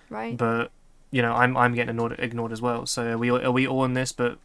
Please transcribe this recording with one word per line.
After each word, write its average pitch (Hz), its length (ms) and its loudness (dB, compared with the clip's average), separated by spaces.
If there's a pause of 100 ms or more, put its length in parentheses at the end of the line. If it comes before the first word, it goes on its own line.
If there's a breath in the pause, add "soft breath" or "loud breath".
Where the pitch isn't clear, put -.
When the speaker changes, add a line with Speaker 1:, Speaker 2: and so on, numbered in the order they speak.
Speaker 1:
Right. 226 280 -8
Speaker 2:
But, 117 340 0 (400)
you 131 100 2
know, 117 120 2
I'm, 123 220 4
I'm 123 200 4
getting 120 160 -2
ignored, 117 260 -2
ignored 117 340 -4
as 110 100 -8
well. 120 260 -2
So - 240 -4
are 117 80 -2
we, 120 100 2
are 127 220 2
we 131 160 4
all 131 180 2
in 127 80 0
this? 127 180 -2
But, 120 340 -2